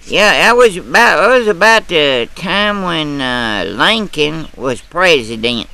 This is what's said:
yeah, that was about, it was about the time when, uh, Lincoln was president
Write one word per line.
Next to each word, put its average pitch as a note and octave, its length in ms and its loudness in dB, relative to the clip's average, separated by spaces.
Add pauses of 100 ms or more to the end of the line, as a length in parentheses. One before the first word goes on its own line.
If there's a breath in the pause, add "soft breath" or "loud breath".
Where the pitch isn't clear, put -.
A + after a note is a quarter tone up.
yeah, F#3 260 2
that F#3 220 4
was A#3 220 4
about, F3+ 460 2
it B3 160 4
was A#3 80 0
about G#3 400 2
the C#3 480 0
time G3+ 480 -2
when, D#3 380 -4
uh, A#2 460 -4
Lincoln D#3 880 -2
was B2 260 -6
president A#2+ 920 -2